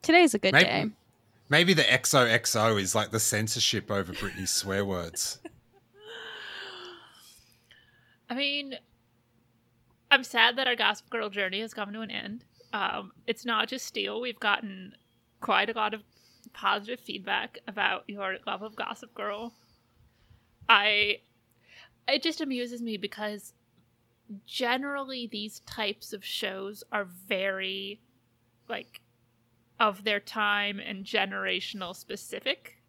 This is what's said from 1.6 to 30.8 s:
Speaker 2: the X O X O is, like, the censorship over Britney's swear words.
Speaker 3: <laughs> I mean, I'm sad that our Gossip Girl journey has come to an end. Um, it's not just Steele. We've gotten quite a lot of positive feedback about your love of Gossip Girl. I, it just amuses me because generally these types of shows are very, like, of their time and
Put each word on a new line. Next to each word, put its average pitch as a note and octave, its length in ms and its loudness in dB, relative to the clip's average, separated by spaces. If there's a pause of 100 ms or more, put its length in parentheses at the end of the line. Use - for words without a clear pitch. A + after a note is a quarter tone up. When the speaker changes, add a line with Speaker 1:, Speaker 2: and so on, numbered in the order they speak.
Speaker 2:
the B2+ 180 6
X - 220 4
O C3 100 8
X A#2 320 4
O A2 220 4
is, F#2+ 160 0
like, G#2+ 160 2
the A2+ 100 0
censorship A2 680 0
over F#2+ 240 -2
Britney's F#2 380 -4
swear G2 340 0
words. F2 580 -4
Speaker 3:
<laughs> - 60 -16 (2750)
I A#3 60 -4
mean, C#4 400 -2 (1400)
I'm C4 120 6
sad A#3+ 340 2
that C4 100 0
our B3 80 2
Gossip G#3 340 -2
Girl A3 220 -4
journey G3 300 -2
has A3+ 120 -8
come G3+ 180 -6
to A3 100 -10
an A3 100 -8
end. A3 320 -8 (280)
Um, G3+ 420 -2 (120)
it's A3+ 200 -4
not A3+ 220 2
just B3+ 200 -8
Steele. G#3 340 -4
We've B3 180 -6
gotten G3 540 -2 (480)
quite G3+ 300 4
a - 20 -6
lot G#3+ 220 -2
of G#3 80 -14 (500)
positive G#3 460 -2
feedback G3 580 -6 (100)
about G3 380 0
your G3 400 -6
love G3 160 -4
of G#3+ 140 -14
Gossip A3 400 -8
Girl. G#3 400 -8 (1120)
I, G#3 520 4 (840)
it C#4 140 2
just D#4+ 200 -2
amuses B3 380 -4
me A3+ 180 -4
because G#3 560 -8 (920)
generally C4 800 -4
these G#3+ 360 -8
types - 520 -6
of G3 100 -12
shows G3 680 -8
are G#3 140 -2
very, F#3+ 960 -4 (680)
like, - 320 -10 (760)
of G3+ 280 2
their G#3 160 0
time G#3 580 0
and F#3+ 240 -8